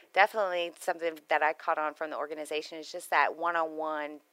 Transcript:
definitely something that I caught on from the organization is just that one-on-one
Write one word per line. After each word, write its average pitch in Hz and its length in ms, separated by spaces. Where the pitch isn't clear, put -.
definitely 185 640
something 165 400
that 151 140
I 156 120
caught 160 240
on 151 160
from 156 160
the 123 80
organization 156 580
is 156 160
just 175 160
that 143 280
one-on-one 156 840